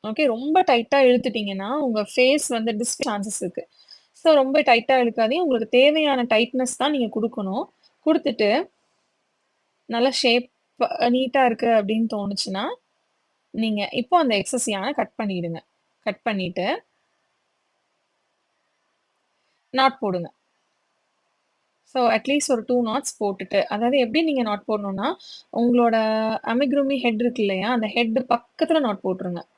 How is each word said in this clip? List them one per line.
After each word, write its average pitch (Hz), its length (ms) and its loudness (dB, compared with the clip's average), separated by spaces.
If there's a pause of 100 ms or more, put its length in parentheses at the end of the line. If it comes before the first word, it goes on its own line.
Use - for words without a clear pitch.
ஓகே, 220 240 0
ரொம்ப 277 360 2
டைட்டா 269 360 2
இழுத்துட்டீங்கன்னா 220 720 2
உங்க 247 360 -2 (100)
ஃபேஸ் 269 320 4
வந்து 226 240 -2
டிஸ்க் 233 360 -6
சான்சஸ் 208 320 -6
இருக்கு. - 280 -10 (440)
So, 320 220 4
ரொம்ப 269 260 4
டைட்டா 240 420 4
இழுக்காதீங்க. 233 360 0
உங்களுக்கு 254 300 0
தேவையான 285 540 4
டைட்னஸ் 240 540 0
தான் 285 140 -2
நீங்க 233 300 -2
கொடுக்கணும். 220 440 -4 (420)
கொடுத்துட்டு, 277 600 0 (1160)
நல்லா 233 240 0
ஷேப், 247 400 0 (300)
அ, 240 300 0
நீட்டா 262 340 2
இருக்கு 233 220 0
அப்படின்னு 226 480 0
தோணுச்சுன்னா, 202 500 -6 (840)
நீங்க 214 420 -4
இப்போ 294 260 0
அந்த 254 180 2
எக்ஸஸ் 233 340 -4
யானை 202 220 -4
கட் 220 200 -4 (100)
பண்ணிடுங்க. 175 360 -4 (420)
கட் 202 220 -6
பண்ணிட்டு, 190 600 -4 (3000)
நாட் 262 280 2
போடுங்க. 180 340 -4 (1500)
So, 240 280 0
at 220 120 0
least 285 260 0
ஒரு 233 180 0
டூ 247 180 2
நாட்ஸ் 226 400 -4
போட்டுட்டு, 196 380 -2
அதாவது 233 360 0
எப்படி 262 260 0
நீங்க 285 180 0
நாட் 208 260 -4
போடணும்னா, 208 460 -4 (380)
உங்களோட 233 440 2 (500)
amigurumi 269 520 0
ஹெட் 240 220 -2
இருக்கு 240 220 0
இல்லையா, 196 280 0
அந்த 226 160 0
ஹெட் 226 320 -2
பக்கத்துல 277 640 -2
நாட் 214 240 -4
போட்டுருங்க. 185 380 -6 (160)